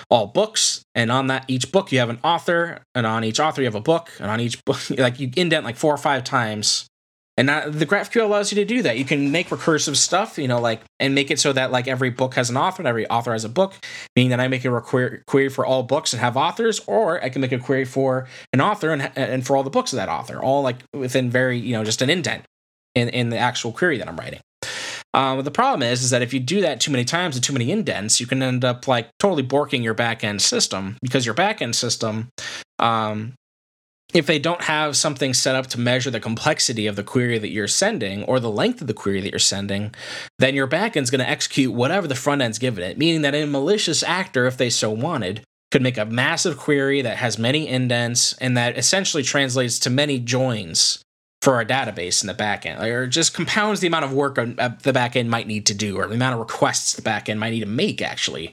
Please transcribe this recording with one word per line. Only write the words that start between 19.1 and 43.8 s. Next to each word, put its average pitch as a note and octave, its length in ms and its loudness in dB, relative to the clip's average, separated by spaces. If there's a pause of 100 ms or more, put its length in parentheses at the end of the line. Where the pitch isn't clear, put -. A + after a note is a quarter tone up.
and B2+ 320 -2
for C#3 80 2
all C3+ 80 4
the C3 60 -6
books B3 240 -2
of B2 40 -4
that F#2+ 120 -2
author, C#2+ 340 -6
all, C3+ 180 2
like, B2 180 -2 (140)
within B2+ 380 0
very, B2+ 260 2
you A#2 140 -4
know, A2 140 0
just G#2+ 160 -2
an B2+ 80 2
indent C#3+ 340 -2 (520)
in, A#2+ 140 4
in A#2+ 200 0
the A#2 80 -2
actual A#2+ 340 0
query D#3+ 260 0
that D#2+ 120 -8
I'm E2 80 -10
writing. - 240 -10 (720)
Um, C3 240 2
but C3+ 80 -2
the D3 60 -4
problem A#3 320 2
is, B2 200 0
is A#2+ 60 0
that B2 120 4
if B2 120 -2
you C3 80 0
do E3 200 0
that D3+ 200 0
too D#3 100 0
many B2 140 2
times E3 320 0
and A#2+ 60 -2
too C#3+ 100 0
many B2 180 0
indents, A2+ 480 0
you B2 80 -4
can C3 160 0
end B2+ 220 0
up, B2 240 0
like, A#2+ 180 2 (120)
totally F3+ 220 4
borking C3+ 420 0
your A2+ 100 2
back-end A2+ 480 -2
system, G2+ 600 0
because B2+ 240 0
your A2+ 80 -2
back-end E3+ 440 0
system, A2+ 500 -2 (500)
um, A2 560 -2 (800)
if E3 120 4
they D#3 140 2
don't E3+ 240 -2
have D3+ 340 0
something C#3 360 0
set C3 220 2
up C3 120 -2
to A#2+ 120 -6
measure B2 320 0
the A2+ 80 -4
complexity A#2 640 0
of G2+ 120 -2
the G2+ 60 -2
query A#2+ 340 0
that G#2+ 100 -4
you're G2+ 180 -2
sending G#2 600 0
or B2+ 160 2
the A#2 80 -2
length E3+ 320 0
of C#3+ 60 -6
the A2+ 60 0
query G2 280 -2
that G2 80 -4
you're - 100 -2
sending, G2+ 560 -2 (420)
then C3 160 4
your C#3 140 2
backend's D#3 420 0
gonna B2+ 140 2
execute C3 500 0
whatever D#3 340 2
the C3+ 80 -2
front C#3+ 260 0
end's A2+ 180 -2
given A#2 240 -2
it, F2+ 140 -6
meaning D#3+ 240 2
that C#3+ 120 2
a D3+ 120 0
malicious D3 580 0